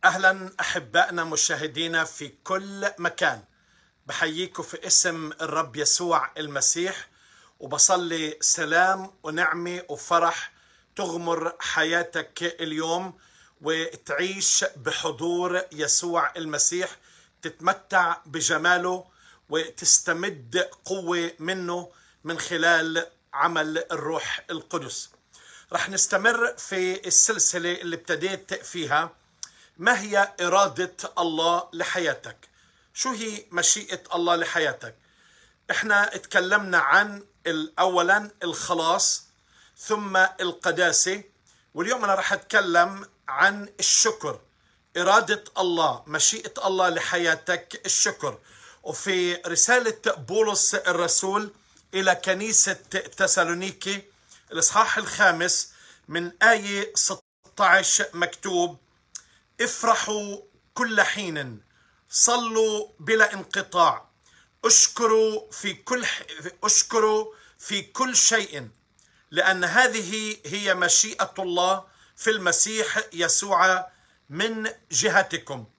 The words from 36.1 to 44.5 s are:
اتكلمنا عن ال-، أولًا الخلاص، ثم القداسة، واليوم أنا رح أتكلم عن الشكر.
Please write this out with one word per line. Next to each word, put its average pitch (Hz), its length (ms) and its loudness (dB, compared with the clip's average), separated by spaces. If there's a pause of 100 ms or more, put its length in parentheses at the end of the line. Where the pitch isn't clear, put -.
اتكلمنا 190 640 2
عن 202 460 2 (220)
ال-، 156 320 -4
أولًا 185 520 2 (120)
الخلاص، 170 840 -2 (540)
ثم 208 380 -4
القداسة، 180 1080 0 (520)
واليوم 220 300 -2
أنا 196 100 4
رح 190 180 -2
أتكلم 196 760 2 (200)
عن 196 400 0 (120)
الشكر. - 600 0 (560)